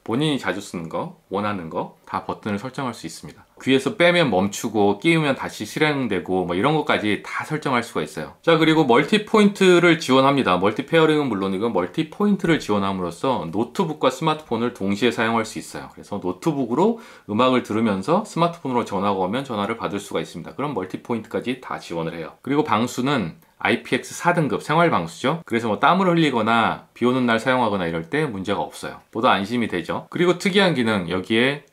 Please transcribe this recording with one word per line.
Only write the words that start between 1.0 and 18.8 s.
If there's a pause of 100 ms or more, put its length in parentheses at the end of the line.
원하는
거 (100)
다
버튼을
설정할
수
있습니다. (160)
귀에서
빼면
멈추고
끼우면
다시
실행되고
뭐
이런
것까지
다
설정할
수가
있어요.
자,
그리고
멀티
포인트를
지원합니다.
멀티
페어링은
물론이고
멀티
포인트를
지원함으로써
노트북과
스마트폰을
동시에
사용할
수
있어요.
그래서
노트북으로 (300)
음악을
들으면서
스마트폰으로